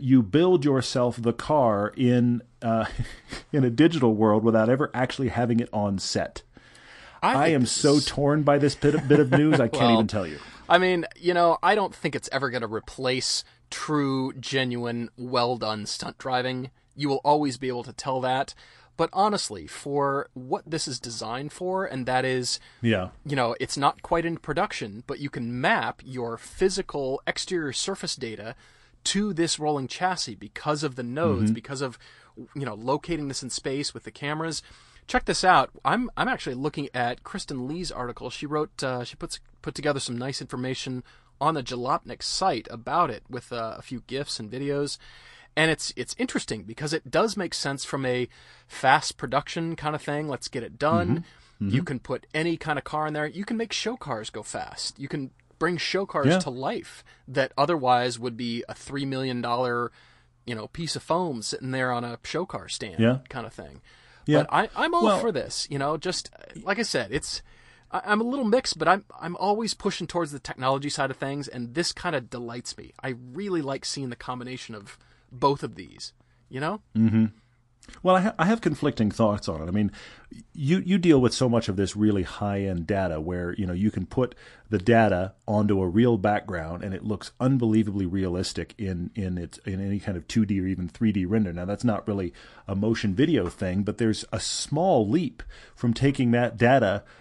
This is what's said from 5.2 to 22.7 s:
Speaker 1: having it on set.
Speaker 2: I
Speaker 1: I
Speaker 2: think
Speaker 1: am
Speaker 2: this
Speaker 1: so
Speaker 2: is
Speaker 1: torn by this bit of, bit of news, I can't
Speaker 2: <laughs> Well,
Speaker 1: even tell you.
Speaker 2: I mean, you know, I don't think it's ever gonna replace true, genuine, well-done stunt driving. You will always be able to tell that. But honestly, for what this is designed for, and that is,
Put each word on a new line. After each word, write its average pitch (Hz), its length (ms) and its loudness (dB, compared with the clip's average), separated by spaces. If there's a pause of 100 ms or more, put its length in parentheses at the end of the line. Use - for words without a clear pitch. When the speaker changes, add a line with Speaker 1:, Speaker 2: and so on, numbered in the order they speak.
Speaker 1:
having 117 320 2
it 120 120 -2
on 101 260 0
set. - 440 -4 (800)
Speaker 2:
I 190 80 4
Speaker 1:
I 151 160 4
Speaker 2:
think 165 80 4
Speaker 1:
am 135 80 4
Speaker 2:
this 113 100 0
Speaker 1:
so 147 220 6
Speaker 2:
is 143 120 4
Speaker 1:
torn 143 360 2
by 143 160 6
this 143 160 4
bit 151 200 2
of, 139 140 0
bit 143 100 10
of 135 120 4
news, 147 280 6
I 117 100 4
can't - 40 -6
Speaker 2:
<laughs> 131 100 0
Well, 117 120 6
Speaker 1:
even 110 120 6
tell 98 200 -2
you. 76 120 -10 (300)
Speaker 2:
I 170 80 8
mean, 180 300 2 (100)
you 175 160 0
know, 170 300 4
I 185 120 4
don't 196 200 0
think 143 200 -4
it's - 160 -6
ever 131 200 -2
gonna 117 160 -4
replace 127 800 -2 (260)
true, 135 640 0
genuine, 120 840 -2
well-done 120 680 -2
stunt - 320 -8
driving. 127 520 -2 (240)
You 143 140 -4
will 135 160 0
always 147 320 2
be 131 120 -6
able 123 160 -4
to - 100 -14
tell 131 260 -4
that. 131 340 0 (440)
But 202 140 0
honestly, 190 540 0
for 139 680 -2
what 131 360 -6
this 160 160 -4
is 127 140 -8
designed 117 520 -8
for, 185 340 -4
and 127 200 -6
that 127 200 2
is, 127 340 -2 (220)